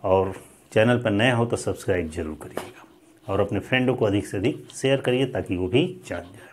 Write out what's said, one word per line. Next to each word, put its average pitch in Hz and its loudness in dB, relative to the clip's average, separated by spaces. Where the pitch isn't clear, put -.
और 95 4
channel 117 6
पर 113 0
नए 110 4
हो 117 2
तो 117 -2
subscribe 90 -2
ज़रूर 78 -8
करिएगा, - -14
और 98 0
अपने 98 0
फ्रेंडों 127 0
को 117 0
अधिक 101 2
से 110 -8
अधिक 117 -4
share 135 0
करिए 131 0
ताकि 92 -4
वो 90 -2
भी 131 2
जान 87 -8
जाए। - -20